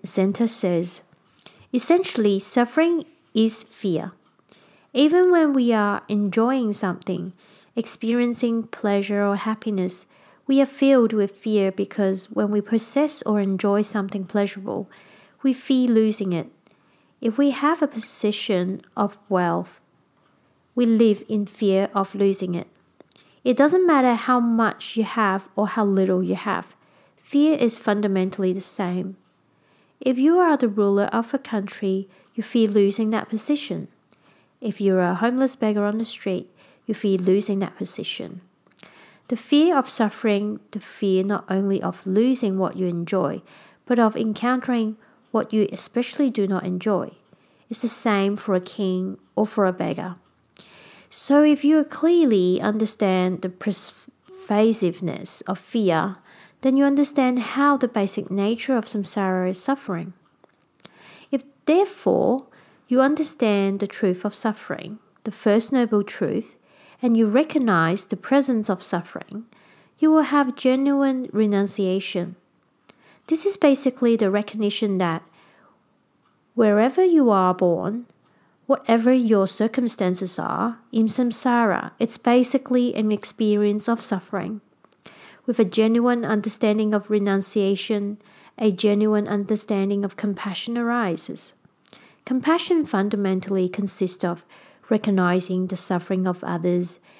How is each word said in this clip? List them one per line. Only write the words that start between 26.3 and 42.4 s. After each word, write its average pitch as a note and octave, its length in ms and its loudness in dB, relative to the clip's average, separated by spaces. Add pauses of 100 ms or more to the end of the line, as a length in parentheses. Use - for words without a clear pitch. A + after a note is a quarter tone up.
have. - 400 -6 (420)
Fear D4 400 2
is A#3 200 0
fundamentally F#3+ 760 0
the F#3+ 80 -6
same. F#3 560 -6 (800)
If B3+ 180 0
you D#4 220 4
are D#4+ 180 4
the B3+ 100 2
ruler G3+ 380 2
of A3+ 280 -4
a C4+ 60 -2
country, G3 720 -4 (240)
you A3 100 -6
fear A3+ 240 2
losing G3+ 440 2
that - 180 -4
position. A3 580 -4 (720)
If G#3+ 220 -6
you G3 140 4
are F3+ 160 2
a F#3 40 -2
homeless B3+ 400 0
beggar G#3 300 0
on G#3 120 -2
the A3+ 80 -4
street, - 440 -6 (360)
you A3 80 -4
fear G3 240 0
losing G3 420 0
that F#3+ 180 -6
position. - 640 -10 (840)
The A#3 100 -4
fear D4+ 400 2
of C4 120 0
suffering, G#3 720 -2 (120)
the G#3 80 -8
fear F#3+ 440 0
not G3+ 260 -4
only G3 320 0
of F3+ 240 -8
losing G#3 520 0